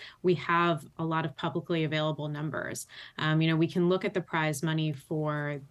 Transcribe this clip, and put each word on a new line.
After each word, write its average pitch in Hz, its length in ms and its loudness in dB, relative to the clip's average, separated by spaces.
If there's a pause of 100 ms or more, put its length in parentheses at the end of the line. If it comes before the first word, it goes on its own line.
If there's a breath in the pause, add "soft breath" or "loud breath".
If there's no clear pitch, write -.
(240 loud breath)
we 180 120 6
have 170 500 2 (140)
a 165 40 -2
lot 160 220 0
of 160 100 -8
publicly 165 480 -2
available 151 460 -2
numbers. 151 580 -6 (300 loud breath)
Um, 156 240 2
you 160 80 4
know, 160 80 4
we 165 100 4
can 175 220 2
look 185 160 2
at 202 80 -2
the - 80 0
prize 156 420 -2
money 156 300 0
for 147 640 -4 (120)